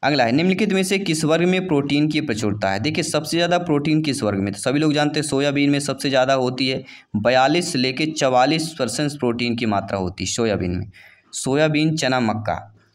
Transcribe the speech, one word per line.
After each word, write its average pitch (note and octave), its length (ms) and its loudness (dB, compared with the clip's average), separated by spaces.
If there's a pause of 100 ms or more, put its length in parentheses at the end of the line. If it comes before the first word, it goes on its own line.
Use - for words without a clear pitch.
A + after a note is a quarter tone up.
अगला C#3+ 220 4
है, A2+ 80 2
निम्नलिखित F#3 400 2
में F#3+ 100 2
से F#3+ 160 0
किस E3 260 -2
वर्ग E3 240 2
में F#3 180 0
प्रोटीन C#3+ 420 0
की D3+ 120 0
प्रचुरता G#2 500 -2
है? G2 100 -2
देखिए D3+ 240 -2
सबसे D#3 320 -4
ज़्यादा E3+ 220 2
प्रोटीन D#3 440 0
किस C#3+ 200 -2
वर्ग G2+ 160 0
में, G2 140 -2
तो F#2+ 60 -10
सभी C3 200 0
लोग D3+ 140 2
जानते D3 280 0
हैं C#3+ 60 -4
सोयाबीन C#3+ 440 2
में C#3+ 100 2
सबसे C#3 280 -4
ज़्यादा C3 260 4
होती B2+ 340 0
है, C3 160 -4 (320)
बयालीस C3 560 2
से C#3 60 -2
लेके C3 280 0
चवालीस D3+ 600 2 (100)
परसेंट C#3+ 400 -4
प्रोटीन A#2+ 380 0
की A#2 100 -4
मात्रा G2+ 320 -2
होती F#2 260 -4
है G2 60 -4
सोयाबीन F#2+ 400 0
में। F#2+ 200 -6 (420)
सोयाबीन, D#3 640 0
चना, C3 240 0
मक्का, G#2+ 540 -4 (200)